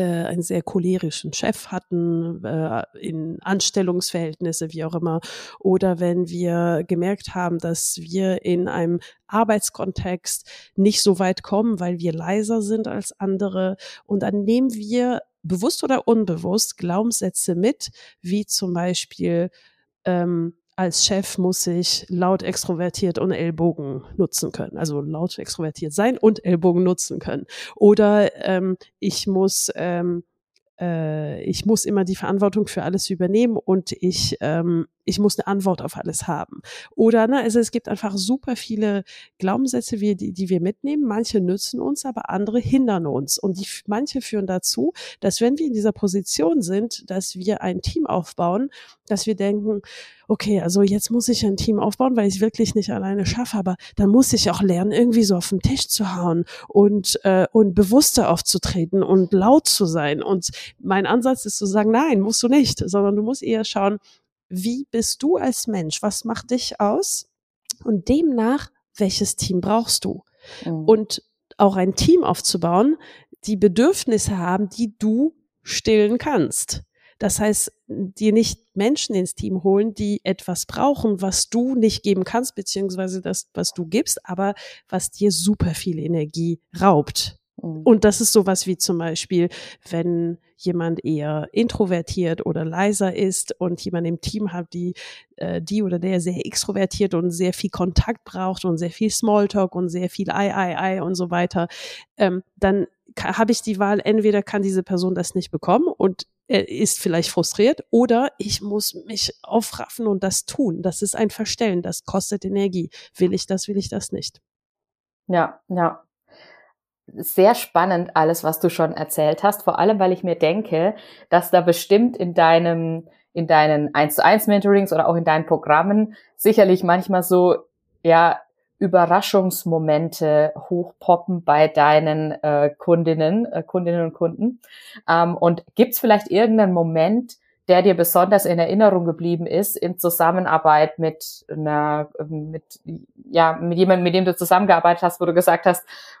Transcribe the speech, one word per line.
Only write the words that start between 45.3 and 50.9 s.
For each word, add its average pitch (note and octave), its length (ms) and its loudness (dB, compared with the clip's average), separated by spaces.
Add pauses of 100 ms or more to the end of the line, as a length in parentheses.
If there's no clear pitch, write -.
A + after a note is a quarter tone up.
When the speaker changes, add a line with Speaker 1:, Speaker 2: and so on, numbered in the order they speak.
Speaker 1:
wenn B3+ 180 2
wir D#4+ 80 -2
in C4 60 -4
dieser G#3+ 200 0
Position G#3+ 680 0
sind, G3 480 -4
dass F#3+ 240 -6
wir F#3 280 -2
ein F3+ 180 -4
Team - 260 -2
aufbauen, F3+ 640 -2 (380)
dass G3+ 200 -2
wir A3 80 0
denken, G3+ 460 -2 (480)
okay, G3+ 320 0
also F3+ 220 2
jetzt G3+ 280 2